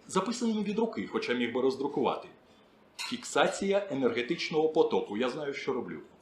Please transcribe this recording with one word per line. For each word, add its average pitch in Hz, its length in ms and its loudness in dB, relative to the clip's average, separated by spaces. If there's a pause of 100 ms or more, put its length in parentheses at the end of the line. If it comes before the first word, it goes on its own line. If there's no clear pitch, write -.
записаними 214 560 0
від 202 160 -2
руки, 107 340 -2
хоча 120 220 0
міг 120 200 0
би 127 60 2
роздрукувати. 131 680 0 (680)
Фіксація 196 920 0
енергетичного 135 800 2
потоку. 107 480 2
Я 123 120 2
знаю, 139 260 -4
що - 180 -2
роблю. 87 280 -6 (220)